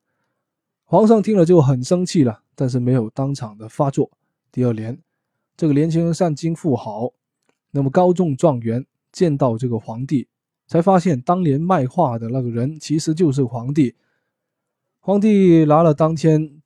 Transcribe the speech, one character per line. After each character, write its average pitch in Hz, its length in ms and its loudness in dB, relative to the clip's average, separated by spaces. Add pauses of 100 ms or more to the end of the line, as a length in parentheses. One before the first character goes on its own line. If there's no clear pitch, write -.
(840)
皇 208 220 2
上 220 140 4
听 214 140 -2
了 180 80 4
就 170 160 4
很 127 240 2
生 180 220 -2
气 160 180 0
了， 113 200 -4 (100)
但 135 160 -4
是 127 100 -2
没 123 140 0
有 113 160 0
当 135 240 -6
场 107 240 -14
的 110 100 -18
发 143 220 -4
作。 135 220 -2 (400)
第 123 140 -4
二 120 80 0
年， 110 260 -10 (580)
这 165 100 -2
个 147 60 2
年 151 160 2
轻 165 160 0
人 170 80 -2
上 160 220 -2
京 165 200 -6
赴 147 200 -4
考， 110 360 -8 (600)
那 139 100 -4
么 135 80 0
高 180 240 2
中 165 240 -2
状 143 220 0
元 117 260 -4 (260)
见 165 240 0
到 127 220 0
这 127 100 -4
个 113 120 -4
皇 117 260 -12
帝， 135 220 -4 (400)
才 170 140 0
发 190 180 4
现 165 200 0
当 180 220 -2
年 143 180 0
卖 170 280 0
画 123 320 -2
的 113 100 -10
那 127 120 -4
个 120 80 -4
人 131 300 -4
其 151 200 -4
实 156 160 -4
就 165 160 2
是 135 120 0
皇 123 300 -6
帝。 139 220 0 (1040)
皇 202 200 -2
帝 190 460 4
拿 151 160 4
了 160 120 4
当 160 220 0
天 156 500 0